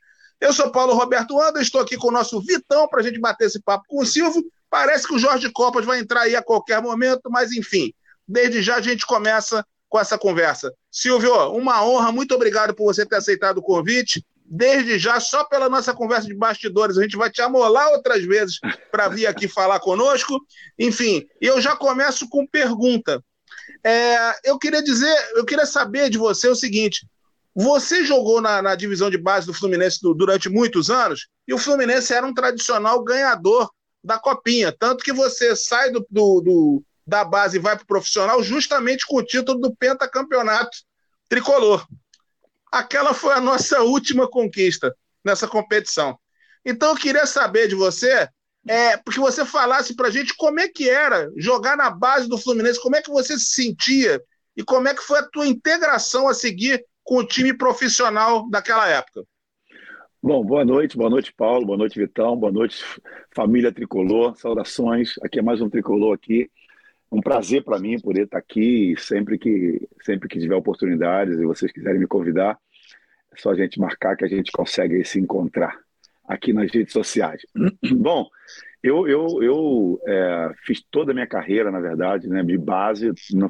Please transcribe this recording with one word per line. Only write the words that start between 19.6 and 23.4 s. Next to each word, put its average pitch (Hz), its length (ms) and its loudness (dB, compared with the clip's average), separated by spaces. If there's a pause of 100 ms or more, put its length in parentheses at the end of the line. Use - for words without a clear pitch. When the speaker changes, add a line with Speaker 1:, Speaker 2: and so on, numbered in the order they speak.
Speaker 1:
conosco. 254 580 0 (400)
Enfim, 220 480 0 (160)
eu 254 200 2
já 285 160 0
começo 269 520 0
com 277 160 0
pergunta. 240 800 0 (600)